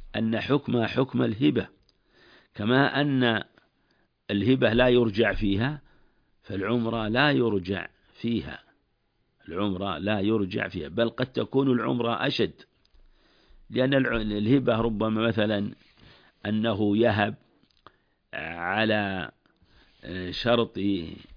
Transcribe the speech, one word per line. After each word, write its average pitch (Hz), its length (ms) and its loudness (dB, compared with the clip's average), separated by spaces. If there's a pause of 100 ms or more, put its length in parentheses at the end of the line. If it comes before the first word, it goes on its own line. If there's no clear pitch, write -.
(160)
أن 113 240 -2
حكمها 120 480 0
حكم 123 340 -2
الهبة، 120 460 0 (880)
كما 131 460 0
أن 127 420 2 (880)
الهبة 120 420 2
لا 123 140 4
يرجع 113 460 4
فيها، 107 480 -2 (640)
فالعمرة 110 640 -4
لا 131 240 2
يرجع 98 560 0 (260)
فيها، 104 460 -4 (880)
العمرة 92 480 -4
لا 101 220 -2
يرجع 101 480 0
فيها، 85 200 -8
بل 113 220 0
قد 123 160 -6
تكون 131 460 0
العمرة 120 560 -2
أشد، 113 260 -2 (1160)
لأن 131 240 0
الع-، 120 280 2
الهبة 110 540 2
ربما 110 520 0
مثلا 104 440 0 (760)
أنه 107 520 2
يهب 107 380 4 (960)
على، 95 1000 -2 (720)
آه، 90 280 -8
شرط 117 460 0 (600)